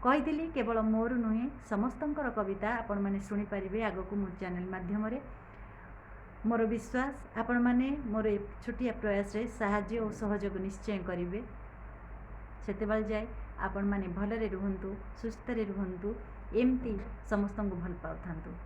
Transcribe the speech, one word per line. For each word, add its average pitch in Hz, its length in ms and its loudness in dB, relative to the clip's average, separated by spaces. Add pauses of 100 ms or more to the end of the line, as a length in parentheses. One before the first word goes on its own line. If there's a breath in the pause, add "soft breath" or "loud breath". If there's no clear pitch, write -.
କହିଥିଲି, 302 480 4
କେବଳ 226 300 2
ମୋର 220 320 4
ନୁହେଁ, 226 320 2 (240)
ସମସ୍ତଙ୍କର 262 600 0
କବିତା 208 460 0
ଆପଣମାନେ 202 460 0
ଶୁଣିପାରିବେ 202 640 -2
ଆଗକୁ 190 320 -2
ମୋ 196 120 2 (120)
ଚ୍ୟାନେଲ 180 300 -2
ମାଧ୍ୟମରେ। 208 500 -2 (1300 loud breath)
ମୋର 226 200 4
ବିଶ୍ୱାସ, 254 480 0 (220)
ଆପଣମାନେ 247 520 4 (180)
ମୋର 214 220 2
ଏ 208 100 4 (280)
ଛୋଟିଆ 240 260 0
ପ୍ରୟାସରେ 208 560 2
ସାହାଯ୍ୟ 208 520 2
ଓ 220 120 2
ସହଯୋଗ 202 460 0
ନିଶ୍ଚୟ 190 480 -2
କରିବେ। 180 360 0 (1200)
ସେତେବେଳେ 214 380 2
ଯାଏ 214 220 0 (340)
ଆପଣମାନେ 196 480 2
ଭଲରେ 208 400 0
ରୁହନ୍ତୁ, 190 420 0 (320)
ସୁସ୍ଥରେ 233 420 -2
ରୁହନ୍ତୁ, 196 460 -2 (440)
ଏମିତି 247 400 6 (360)
ସମସ୍ତଙ୍କୁ 202 460 2
ଭଲ 175 180 -2 (100)
ପାଉଥାନ୍ତୁ। 165 480 -6 (140)